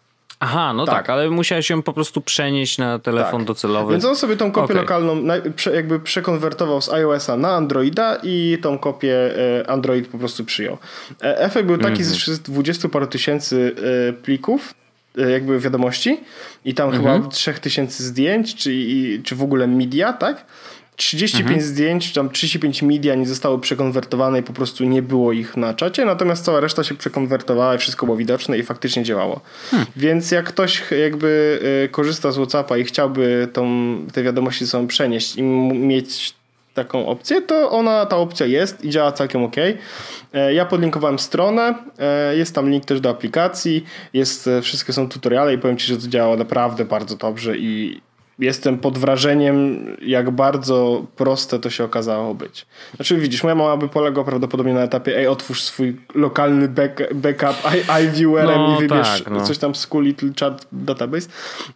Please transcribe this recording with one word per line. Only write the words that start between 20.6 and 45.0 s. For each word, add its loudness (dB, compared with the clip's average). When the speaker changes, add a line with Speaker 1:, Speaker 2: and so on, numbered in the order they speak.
Speaker 2:
Trzydzieści -2
pięć 2
Speaker 1:
Mhm. 2
Speaker 2:
zdjęć, 0
czy -8
tam 0
trzydzieści -2
pięć 0
media 2
nie 2
zostało 0
przekonwertowane 0
i 0
po -12
prostu -4
nie 4
było 2
ich -4
na -2
czacie, -2
natomiast 0
cała 4
reszta 0
się -6
przekonwertowała 0
i 0
wszystko -4
było 2
widoczne 0
i 0
faktycznie -4
działało. -2
Speaker 1:
Hmm. 2
Speaker 2:
Więc 2
jak 2
ktoś 0
ch-, -10
jakby, 2
e, 0
korzysta 0
z -6
WhatsAppa 0
i 2
chciałby 0
tą, 0
te 0
wiadomości 0
ze -4
sobą 0
przenieść -2
i -4
m-, 2
mieć -2
taką -2
opcję, 0
to 2
ona, 2
ta 0
opcja 0
jest 0
i -2
działa 4
całkiem 0
okej. 0
E, 2
ja 4
podlinkowałem 0
stronę, 2
e, 0
jest -2
tam 2
link 0
też 0
do 2
aplikacji, 0
jest, 0
e, 2
wszystkie -4
są -2